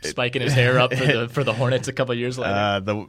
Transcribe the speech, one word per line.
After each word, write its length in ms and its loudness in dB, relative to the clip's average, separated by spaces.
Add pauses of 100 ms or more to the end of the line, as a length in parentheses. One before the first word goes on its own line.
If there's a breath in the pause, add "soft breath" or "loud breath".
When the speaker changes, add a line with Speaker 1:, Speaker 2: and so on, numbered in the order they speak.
Speaker 1:
It 40 -8
Speaker 2:
spiking 340 -2
his 120 0
hair 260 4
up 140 2
for 120 -2
Speaker 1:
<laughs> 0 -
Speaker 2:
the, 240 2
for 140 -2
the 100 0
Hornets 360 0
a 40 -10
couple 220 -2
years 220 -4
later? 160 -2
Speaker 1:
Uh, 260 2
the, 300 -4